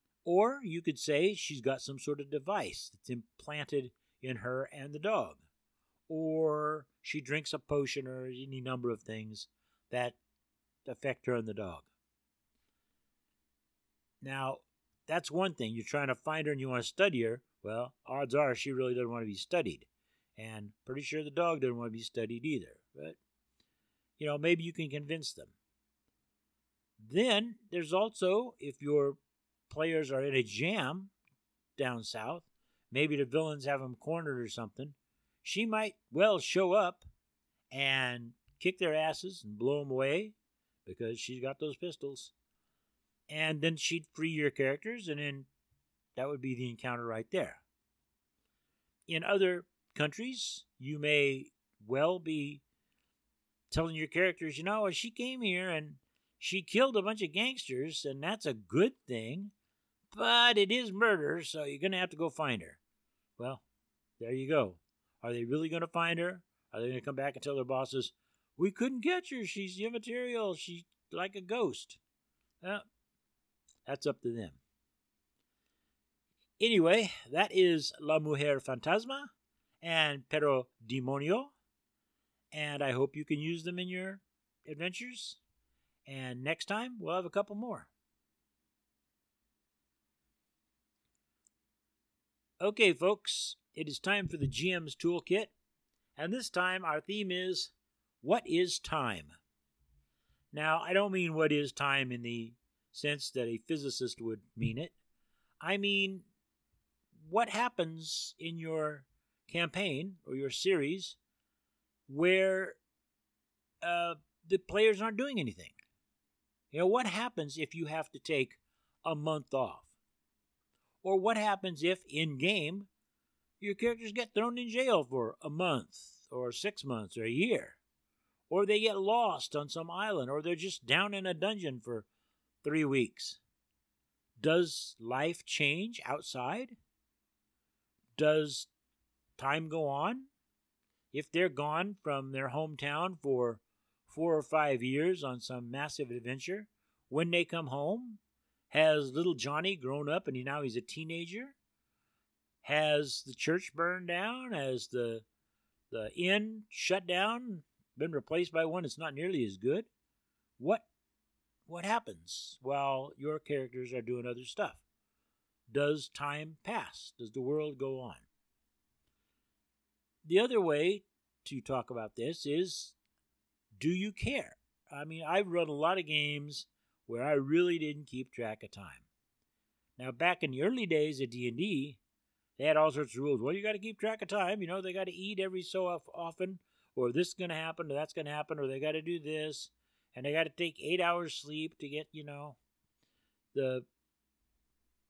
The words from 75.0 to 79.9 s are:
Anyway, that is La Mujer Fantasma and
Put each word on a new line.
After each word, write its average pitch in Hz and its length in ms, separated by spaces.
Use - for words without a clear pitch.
Anyway, 202 520
that 175 220
is 175 480
La 151 180
Mujer 147 420
Fantasma 226 680
and 156 480